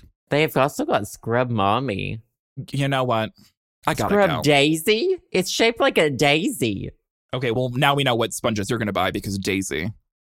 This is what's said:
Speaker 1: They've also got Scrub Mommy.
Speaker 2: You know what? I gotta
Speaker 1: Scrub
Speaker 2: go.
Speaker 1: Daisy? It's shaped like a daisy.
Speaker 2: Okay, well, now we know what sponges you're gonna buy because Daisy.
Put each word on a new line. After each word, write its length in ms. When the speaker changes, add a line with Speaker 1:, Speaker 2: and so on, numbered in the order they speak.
Speaker 1:
They've 260
also 280
got 240
Scrub 420
Mommy. 680
Speaker 2:
You 180
know 160
what? 260
I 80
gotta 200
Speaker 1:
Scrub 160
Speaker 2:
go. 120
Speaker 1:
Daisy? 760
It's 180
shaped 300
like 180
a 100
daisy. 840
Speaker 2:
Okay, 160
well, 200
now 240
we 100
know 100
what 180
sponges 380
you're 80
gonna 140
buy 180
because 280
Daisy. 540